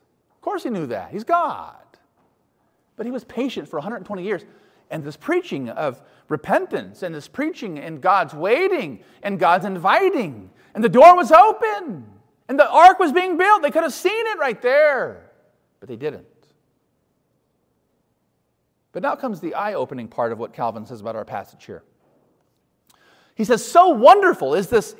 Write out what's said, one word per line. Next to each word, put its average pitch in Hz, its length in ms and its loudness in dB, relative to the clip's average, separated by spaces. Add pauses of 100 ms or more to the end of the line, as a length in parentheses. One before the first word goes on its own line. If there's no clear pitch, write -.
(360)
Of - 60 -20
course 370 220 -8
he 269 60 -8
knew 180 180 -6
that. 98 240 -10
He's 202 120 -12
God. 254 540 -4 (1200)
But 220 80 -10
he 240 80 -10
was 254 100 -12
patient 220 460 -8
for 165 80 -10
a 143 40 -6
hundred 190 220 -12
twenty 190 200 -12
years. 190 200 -6 (460)
And 156 160 -12
this 147 100 -12
preaching 196 540 -6
of 143 320 -8 (260)
repentance, 151 760 -6
and 170 140 -10
this 147 140 -16
preaching 254 500 -8
and 160 220 -14
God's 180 320 0
waiting, 202 720 -2 (180)
and 202 160 -6
God's 175 240 2
inviting, 190 840 -2 (260)
and 220 80 -2
the 233 60 2
door 302 260 10
was 339 160 2
open, 403 720 4 (440)
and 269 100 -2
the 269 100 4
ark 359 300 6
was 330 140 0
being 359 240 -2
built. 381 240 4
They 285 100 -2
could 320 120 0
have 302 100 -6
seen 440 340 -4
it 427 100 -6
right 269 240 -6
there, 247 680 -2 (480)
but 101 80 -20
they 123 80 -14
didn't. 127 320 -12 (2750)
But 180 100 -10
now 277 140 -4
comes 220 240 -10
the 165 160 -10
eye-opening 143 540 -8
part 117 240 -6
of 107 60 -12
what 110 120 -12
Calvin 113 340 -8
says 117 140 -18
about 110 160 -12
our 107 80 -10
passage - 400 -14
here. 85 200 -20 (1500)
He 220 120 -4
says, 233 200 0
"So 359 220 6
wonderful 302 680 4
is 185 120 -2
this, 220 320 -2